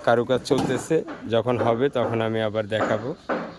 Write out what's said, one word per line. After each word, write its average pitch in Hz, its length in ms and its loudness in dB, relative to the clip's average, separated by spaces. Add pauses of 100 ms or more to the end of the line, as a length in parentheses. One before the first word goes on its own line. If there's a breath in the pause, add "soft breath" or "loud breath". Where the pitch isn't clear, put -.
কারুকাজ 120 380 2
চলতেছে, 131 640 0 (260)
যখন 117 280 2
হবে 120 300 2
তখন 117 320 0
আমি 110 220 0
আবার 107 240 -2
দেখাবো 110 480 -2 (440)